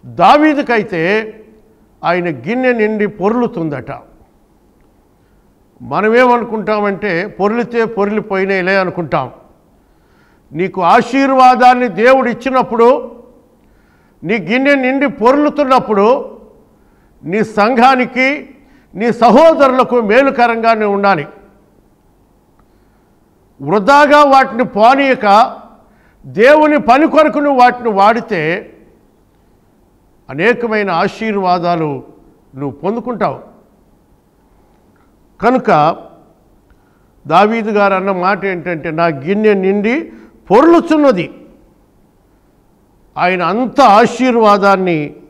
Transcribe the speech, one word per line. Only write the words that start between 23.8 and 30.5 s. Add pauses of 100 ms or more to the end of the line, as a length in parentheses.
వాటిని
పోనీయక, (680)
దేవుని
పని
కొరకు
నువ్వు
వాటిని
వాడితే (1600)
అనేకమైన